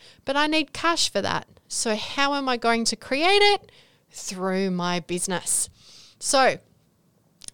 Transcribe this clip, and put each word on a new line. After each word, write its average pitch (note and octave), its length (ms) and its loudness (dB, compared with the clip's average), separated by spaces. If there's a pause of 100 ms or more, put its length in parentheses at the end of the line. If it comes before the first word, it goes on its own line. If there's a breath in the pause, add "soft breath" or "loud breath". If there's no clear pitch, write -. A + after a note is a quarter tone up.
(260 loud breath)
but C#4 100 -2
I D4 100 4
need D#4 280 0
cash - 360 0
for G3+ 120 -2
that. - 260 -4 (200)
So - 280 -2
how C#4 380 -2
am C#4 160 -2
I A#3+ 80 0
going A#3 260 0
to A3 120 -2
create F4 440 2
it? G#4 320 2 (380 soft breath)
Through F#3+ 640 -2
my F3 280 -2
business. - 680 -4 (480 loud breath)
So C4 400 2 (960)